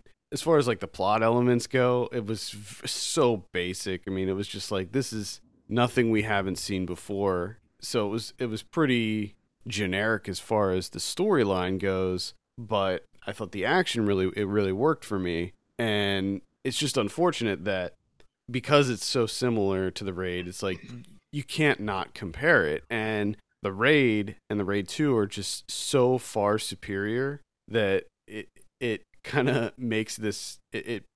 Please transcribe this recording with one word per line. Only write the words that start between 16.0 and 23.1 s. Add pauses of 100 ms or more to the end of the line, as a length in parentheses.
it's
just
unfortunate
that (580)
because
it's
so
similar
to
The
Raid,
it's
like, (460)
you
can't
not
compare
it.
And (240)